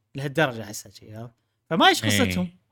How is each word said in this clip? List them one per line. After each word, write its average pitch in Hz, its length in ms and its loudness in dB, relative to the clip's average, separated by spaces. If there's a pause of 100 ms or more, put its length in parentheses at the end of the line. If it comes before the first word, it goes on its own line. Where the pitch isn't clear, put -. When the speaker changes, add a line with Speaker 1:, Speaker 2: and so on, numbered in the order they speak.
(140)
Speaker 1:
لهالدرجة 135 500 -2
أحسها 101 280 -14
شي، 110 240 -20
عرفت؟ 117 180 -16 (360)
فما 202 160 4
إيش 370 180 4
Speaker 2:
إيه. 220 60 2
Speaker 1:
قصتهم؟ 180 380 2 (240)